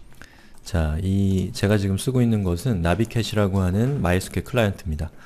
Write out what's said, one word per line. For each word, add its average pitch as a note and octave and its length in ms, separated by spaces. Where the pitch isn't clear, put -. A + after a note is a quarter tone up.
자, D#2 400
이 F#2+ 500
제가 G#2 260
지금 G2 180
쓰고 B2 260
있는 A2+ 200
것은 F2+ 400
나비캣이라고 G2 800
하는 G#2 420
마이스케 F2+ 400
클라이언트입니다. F2+ 680